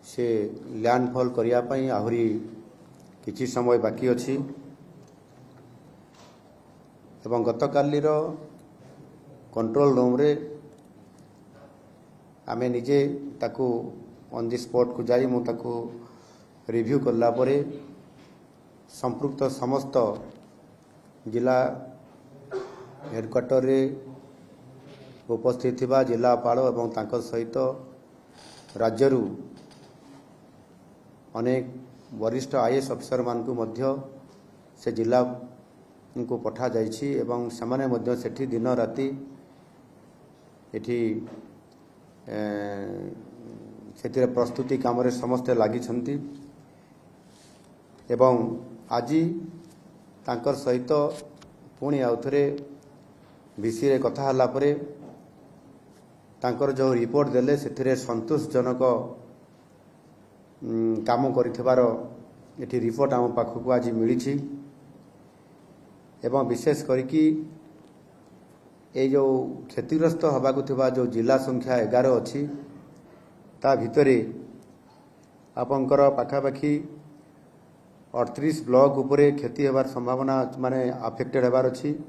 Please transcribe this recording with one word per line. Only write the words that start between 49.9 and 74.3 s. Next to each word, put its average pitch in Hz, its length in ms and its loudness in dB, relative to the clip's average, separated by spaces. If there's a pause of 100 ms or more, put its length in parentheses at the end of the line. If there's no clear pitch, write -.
ତାଙ୍କର 127 300 0
ସହିତ 127 340 -2 (880)
ପୁଣି 143 200 -2 (100)
ଆଉ 117 160 2
ଥରେ 139 180 2 (1200)
ଭିସିରେ 123 360 2
କଥା 131 300 -2
ହେଲା 131 260 4
ପରେ 139 160 2 (1700)
ତାଙ୍କର 123 280 0 (100)
ଯେଉଁ 131 160 4
ରିପୋର୍ଟ 123 420 2
ଦେଲେ, 127 180 4 (100)
ସେଥିରେ 131 280 0 (140)
ସନ୍ତୋଷଜନକ, 127 760 0 (1800)
ଉଁ, 113 320 0 (140)
କାମ 120 140 2 (140)
କରିଥିବାର 127 440 2 (840)
ଏଠି 127 140 -4 (100)
ରିପୋର୍ଟ 127 320 2
ଆମ 120 60 2 (140)
ପାଖକୁ 120 380 -4
ଆଜି 120 160 0
ମିଳିଛି 120 400 2 (1900)
ଏବଂ 131 220 2
ବିଶେଷ 139 380 0
କରିକି 131 360 2 (1700)
ଏଇ 135 160 2
ଯେଉଁ 135 240 4 (360)
କ୍ଷତିଗ୍ରସ୍ତ 160 520 0 (120)
ହେବାକୁ 131 340 2
ଥିବା 131 220 2
ଯେଉଁ 123 240 2
ଜିଲ୍ଲା 117 240 4
ସଂଖ୍ୟା 127 360 -2 (100)
ଏଗାର 123 220 4 (120)
ଅଛି, 139 220 -4 (1200)
ତା 135 80 4 (100)
ଭିତରେ 135 360 4 (1400)